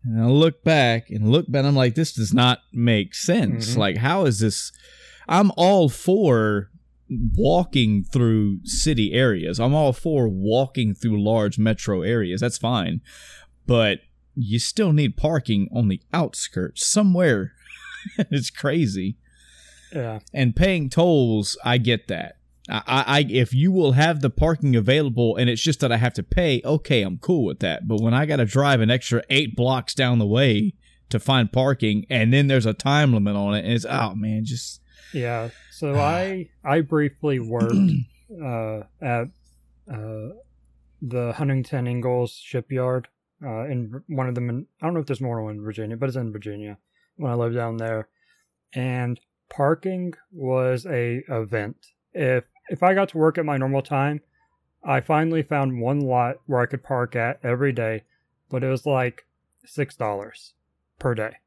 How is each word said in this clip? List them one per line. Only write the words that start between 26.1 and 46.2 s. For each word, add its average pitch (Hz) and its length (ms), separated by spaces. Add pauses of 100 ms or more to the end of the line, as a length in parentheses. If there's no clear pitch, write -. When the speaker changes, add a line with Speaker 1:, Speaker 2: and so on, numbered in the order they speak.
Speaker 1:
to - 80
pay, 156 440
okay, 143 360
I'm 92 160
cool 151 280
with 73 140
that. 85 280
But 107 140
when 117 100
I 143 140
gotta 143 180
drive 131 380
an 110 80
extra 123 400
eight 135 260
blocks 123 380
down 123 240
the 107 80
way 127 480 (340)
to 113 100
find 127 320
parking, 123 600
and 113 200
then 143 160
there's 131 200
a 104 80
time 139 400
limit 101 220
on 101 180
it, 104 100
and 113 80
it's, 113 160
oh, 120 260
man, 110 300
just - 380 (320)
Speaker 2:
Yeah. 120 340 (220)
So 143 240
Speaker 1:
<sighs> 147 40
Speaker 2:
I, 180 520 (120)
I 156 200
briefly 147 560
worked, 117 360 (340)
Speaker 1:
<clears throat> 170 360
Speaker 2:
uh, 110 360 (200)
at, 123 280 (640)
uh, 110 380 (720)
the 120 360
Huntington 135 500
Ingalls 123 460
shipyard, 127 760 (340)
uh, 117 220
in 123 440
one 131 200
of 123 60
them 120 160
in, 123 160 (160)
I 156 40
don't 175 80
know 165 60
if 135 60
there's 127 160
more 113 280
in 107 120
Virginia, 107 340
but 135 140
it's 123 60
in 117 160